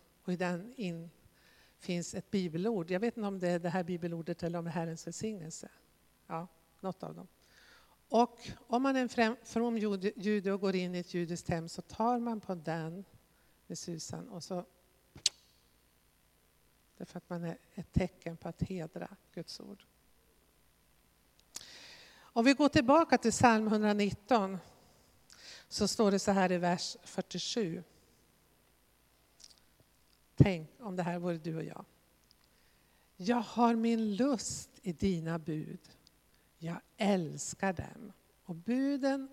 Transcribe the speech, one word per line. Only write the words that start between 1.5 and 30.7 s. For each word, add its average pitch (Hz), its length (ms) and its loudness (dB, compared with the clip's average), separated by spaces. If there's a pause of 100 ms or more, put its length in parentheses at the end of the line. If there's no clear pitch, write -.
finns - 380 -6
ett - 160 -10
bibelord. 180 600 -2
Jag 180 80 2
vet 233 180 -2
inte 214 100 -4
om 196 120 -4
det 175 100 0
är 175 100 2
det 175 100 -2
här 185 140 0
bibelordet 170 600 -6
eller 170 160 -2
om 170 60 -6
det 165 60 -6
är - 20 -6
Herrens 165 340 -4
välsignelse. 175 640 -10 (560)
Ja, 170 200 -6 (320)
något 190 240 -8
av 160 120 -8
dem. 180 120 -16 (840)
Och - 400 2 (180)
om 247 160 2
man 269 120 4
är 262 60 2
en 240 80 0
främ-, 233 340 2
from 233 340 0
jude, 202 380 0
jude 196 360 0
och 196 100 -2
går 190 140 2
in 180 200 -2
i 180 40 -2
ett - 140 -8
judiskt 175 360 -4
hem, 165 200 -2
så - 120 -12
tar 240 380 0
man 233 220 -4
på 190 140 -6
den 165 500 -6 (600)
med 170 100 -10
susan 170 520 -10
och 180 140 -12
så, 180 220 -6 (2250)
därför 185 200 -12
att - 120 -16
man 175 140 -8
är 165 140 -6 (160)
ett - 200 -12
tecken 170 440 0
på - 100 -10
att - 140 -6
hedra 175 540 -8 (180)
Guds - 260 -12
ord. 202 260 -18 (2250)
Om - 280 2
vi 277 80 10
går 285 160 6
tillbaka 285 480 6
till 226 140 2
psalm 220 360 6
hundranitton, 208 920 2 (1080)
så 202 200 0
står 202 240 4
det 196 80 4
så 202 120 0
här 190 200 4
i 180 60 2
vers 175 460 0
fyrtiosju. 180 800 -4 (2500)
Tänk 170 340 6 (100)